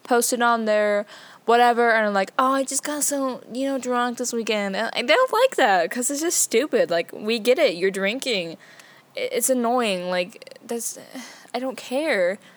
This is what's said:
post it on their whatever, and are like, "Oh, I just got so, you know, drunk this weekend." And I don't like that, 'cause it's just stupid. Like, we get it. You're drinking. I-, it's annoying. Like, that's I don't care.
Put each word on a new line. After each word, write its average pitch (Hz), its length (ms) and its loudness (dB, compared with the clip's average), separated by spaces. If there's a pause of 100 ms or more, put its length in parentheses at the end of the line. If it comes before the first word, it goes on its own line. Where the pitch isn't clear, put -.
post 240 300 0
it 240 100 0
on 233 240 2
their 208 400 2 (400)
whatever, 240 440 6
and 220 160 4
are 208 60 0
like, 196 260 0
"Oh, 262 140 2
I 269 120 0
just 269 200 -4
got 294 180 -4
so, 269 400 -2 (100)
you 262 140 -4
know, 269 120 -2
drunk 247 400 -2
this 247 140 -4
weekend." 208 440 -2
And 220 180 -2
I 226 80 -2
don't 320 300 2
like 508 240 2
that, 196 340 4
'cause 247 200 -4
it's 285 100 -4
just 330 200 -2
stupid. 226 500 0
Like, 170 220 -2
we 226 260 -4
get 240 200 2
it. 254 160 4
You're 175 160 0
drinking. 196 640 -4 (600)
I-, - 40 -8 (120)
it's 240 180 0
annoying. 233 600 0
Like, - 540 -6
that's 233 340 -8 (560)
I 247 40 -4
don't 254 180 -6
care. 226 600 0 (180)